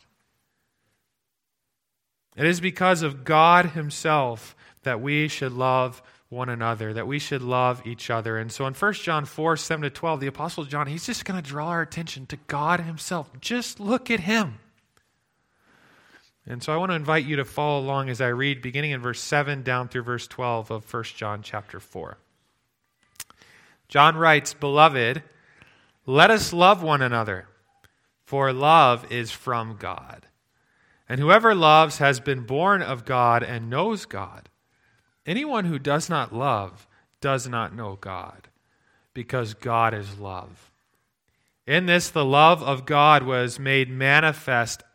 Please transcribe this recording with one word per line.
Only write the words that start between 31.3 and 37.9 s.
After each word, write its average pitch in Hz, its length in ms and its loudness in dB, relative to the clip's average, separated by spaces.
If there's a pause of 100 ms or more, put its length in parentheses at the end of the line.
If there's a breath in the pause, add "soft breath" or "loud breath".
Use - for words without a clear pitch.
loves 156 460 6
has 139 220 2
been 131 220 -4
born 170 380 0
of 120 240 -6
God 120 380 2
and 113 260 -8
knows 185 380 -4
God. - 420 -14 (800)
Anyone 233 380 -4
who 165 160 -2
does 143 280 -2
not 139 240 -4
love 110 540 -4 (340)
does 135 280 -2
not 113 260 -6
know 104 260 -12